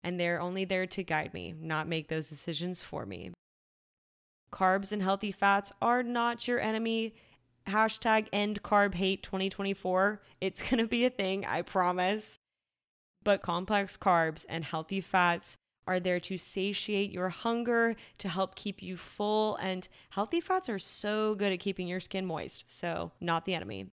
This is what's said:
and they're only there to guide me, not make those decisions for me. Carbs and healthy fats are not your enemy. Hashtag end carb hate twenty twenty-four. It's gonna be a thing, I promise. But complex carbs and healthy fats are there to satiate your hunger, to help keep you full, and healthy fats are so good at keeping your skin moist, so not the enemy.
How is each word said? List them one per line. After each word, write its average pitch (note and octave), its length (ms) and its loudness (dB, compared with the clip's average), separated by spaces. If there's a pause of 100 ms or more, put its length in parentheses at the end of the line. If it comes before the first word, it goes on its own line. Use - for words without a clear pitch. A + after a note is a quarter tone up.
and F3 140 -4
they're F3 200 0
only F#3 260 -2
there F#3 200 0
to F#3 180 -6
guide D#3+ 300 -2
me, A#2+ 260 -8
not D#3 280 -2
make D#3+ 200 -4
those D#3+ 220 -4
decisions E3+ 520 -6
for - 260 -8
me. F#2 240 -10 (1200)
Carbs F#3+ 380 2
and G#3 100 -2
healthy G3 300 0
fats G3 500 2
are B3 220 2
not A#3+ 440 -2
your A#3+ 120 0
enemy. A3 560 -2 (520)
Hashtag A3 640 2
end G#3 300 0
carb G3+ 320 4
hate F#3+ 300 0
twenty F#3+ 260 -2
twenty-four. G3 720 0 (180)
It's - 220 -2
gonna A#3 240 2
be A#3+ 200 2
a B3+ 40 6
thing, G3 340 0
I D#3 200 -2
promise. F#3 760 2 (840)
But G3+ 180 4
complex F#3+ 560 0
carbs E3 500 4
and - 160 -4
healthy D#3+ 380 -4
fats F3 560 2 (300)
are F#3 120 2
there F3+ 200 0
to F#3 180 -6
satiate F#3 760 -2
your F3+ 180 -2
hunger, A#3 680 2 (240)
to G3 100 -4
help F#3 240 0
keep - 300 -8
you F#3 140 -8
full, G#3+ 580 0
and F#3 320 -4 (240)
healthy A3 280 0
fats F#4 300 0
are G#3 80 -2
so G#3+ 560 -2
good G3+ 180 2
at F3+ 80 -2
keeping F#3 280 -2
your F#3 120 -4
skin F#3+ 280 -4
moist, - 400 -6
so E3+ 520 -4
not E3 260 0
the F#3 100 0
enemy. C3+ 420 -6